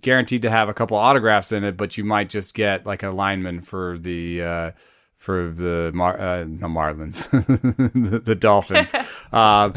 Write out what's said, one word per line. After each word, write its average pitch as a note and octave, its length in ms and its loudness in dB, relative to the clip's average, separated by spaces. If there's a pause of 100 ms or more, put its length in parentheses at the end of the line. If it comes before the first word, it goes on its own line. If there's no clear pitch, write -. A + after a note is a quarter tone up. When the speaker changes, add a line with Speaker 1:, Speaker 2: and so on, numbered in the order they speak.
Speaker 1:
guaranteed B2+ 420 2
to A#2 60 0
have A2 200 2
a G#2 40 -4
couple G#2+ 240 -2
autographs A2 540 4
in G#2 140 -2
it, G2 120 -4
but G2+ 200 -6
you G#2+ 80 -4
might G#2 240 0
just G2+ 260 -8
get, G2+ 300 -2
like, G2 180 -8
a G2 80 -6
lineman F#2 500 -4
for F2+ 380 -8
the, E2+ 420 -6
uh, E2+ 300 -4 (480)
for F2+ 360 -4
the E2+ 380 -2
Mar-, F2+ 260 0
uh, F2+ 260 -4
no, E2 220 -10
Marlins, D#2 640 -6
<laughs> B2+ 800 2
the, A2 100 0
the A2+ 160 0
Dolphins. G#2 640 2
Speaker 2:
<laughs> - 60 -4 (300)
Speaker 1:
Um, G#2 440 6